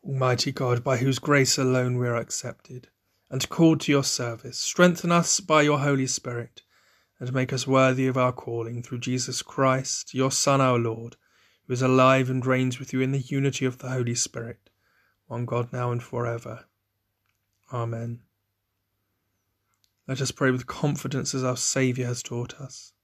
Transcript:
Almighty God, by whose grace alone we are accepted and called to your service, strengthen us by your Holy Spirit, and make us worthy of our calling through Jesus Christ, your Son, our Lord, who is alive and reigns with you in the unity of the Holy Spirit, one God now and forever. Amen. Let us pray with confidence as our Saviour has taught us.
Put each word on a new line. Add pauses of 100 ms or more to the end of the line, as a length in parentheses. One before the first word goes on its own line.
Almighty
God,
by
whose
grace
alone
we
are
accepted (420)
and
called
to
your
service,
strengthen
us
by
your
Holy
Spirit, (560)
and
make
us
worthy
of
our
calling
through
Jesus
Christ,
your
Son,
our
Lord, (520)
who
is
alive
and
reigns
with
you
in
the
unity
of
the
Holy
Spirit, (560)
one
God
now
and
forever. (1040)
Amen. (1900)
Let
us
pray
with
confidence
as
our
Saviour
has
taught
us. (100)